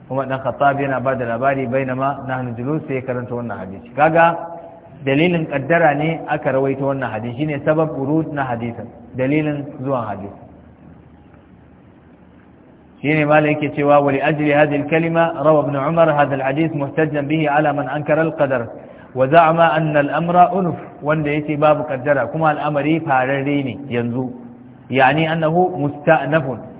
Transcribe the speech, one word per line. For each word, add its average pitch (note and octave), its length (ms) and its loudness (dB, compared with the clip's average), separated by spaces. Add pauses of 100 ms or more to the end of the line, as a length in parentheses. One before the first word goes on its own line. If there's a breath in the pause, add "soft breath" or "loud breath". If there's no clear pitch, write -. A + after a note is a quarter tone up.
kuma C3 180 -4
ɗan C3 180 -4
Khattab C#3 380 2
yana C3+ 180 -2
ba C3 160 0
da A#2+ 100 -4
labari, C3 400 0
bainama C3+ 640 -2
nahnu B2+ 300 -6
julus," D3 300 -4
sai C3+ 80 -4
ya B2+ 60 -4
karanta B2 320 -6
wannan A#2+ 240 -6
hadisi. F#2+ 380 -14
Kaga E3 400 4 (720)
dalilin D#3+ 420 2
kaddara D3 480 2
ne D#3 320 -2
aka D3+ 240 -2
rawaito C3+ 400 0
wannan C3 180 -4
hadisi, A2+ 280 -8
shine D3 260 -4
sabab D#3 320 0
urud D3 380 -2
na C#3+ 100 -4
hadisin, A#2 440 -8 (280)
dalilin C#3+ 480 -2 (160)
zuwan B2+ 280 -4
hadisi. G2 320 -12 (2500)
Shine D3+ 240 2
malai D3+ 280 4
yake D3 220 -4
cewa, C#3+ 280 6
"Wa C#3 80 2
li C3+ 80 0
ajli D3+ 320 0
hadhihi C#3+ 320 2
al-kalima E3 560 0
rawa D3 240 4
ibn C#3 120 -4
Umar D#3+ 360 2
hadha D3 240 2
al-hadith C#3 400 -2
muhtajjan C#3+ 520 -2
bihi D#3 200 0
ala D3 240 2
man C#3+ 160 -4
ankara D3+ 400 0
al-qadar C3+ 400 -2 (480 loud breath)
wa B2+ 120 2
za'ama E3 440 6
anna D#3 280 2
al-amra E3+ 520 4
unuf," F3 240 -2 (260)
wanda D3 300 0
yace D3 240 -2
babu D3 320 4
kaddara C3 400 0
kuma D#3+ 220 0
al'amari D3+ 500 0
fararre C#3 640 0
ne A2 240 -6
yanzu, A#2+ 400 -4 (600)
yani C3+ 380 4
annahu E3 520 0
musta'nafun, C#3+ 800 0 (200)